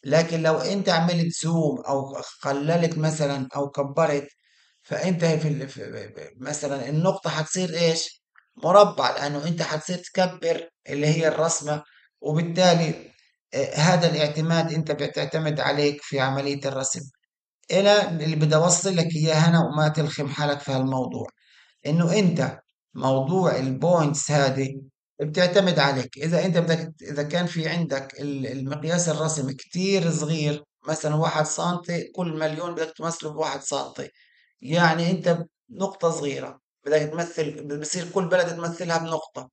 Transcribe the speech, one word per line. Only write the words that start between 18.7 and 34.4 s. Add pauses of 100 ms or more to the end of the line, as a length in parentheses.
لك
إياه
هنا
وما
تلخم
حالك
في
هالموضوع، (600)
إنه
أنت (360)
موضوع
البوينتس
هذه (400)
بتعتمد
عليك.
إذا
أنت
بدك،
إذا
كان
في
عندك
ال-،
المقياس
الرسم
كتير
صغير، (260)
مثلًا
واحد
سنتي، (120)
كل
مليون
بدك
تمثله
بواحد
سنتي، (520)